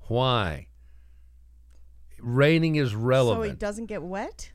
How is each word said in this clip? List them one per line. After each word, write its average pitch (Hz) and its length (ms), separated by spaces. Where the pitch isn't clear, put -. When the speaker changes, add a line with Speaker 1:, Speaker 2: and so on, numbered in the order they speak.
Speaker 1:
Why? 117 580
Raining 151 560
is 131 220
relevant. 123 500
Speaker 2:
So - 40
he - 60
doesn't 214 300
get 202 160
wet? 196 520